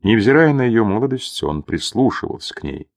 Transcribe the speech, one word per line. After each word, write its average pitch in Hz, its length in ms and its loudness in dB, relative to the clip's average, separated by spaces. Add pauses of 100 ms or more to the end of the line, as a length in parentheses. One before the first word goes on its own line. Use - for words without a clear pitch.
Невзирая 123 500 4
на 139 100 0
ее 113 220 2
молодость, 123 580 -4
он 73 200 -4
прислушивался - 920 -4
к - 100 -16
ней. 71 320 -10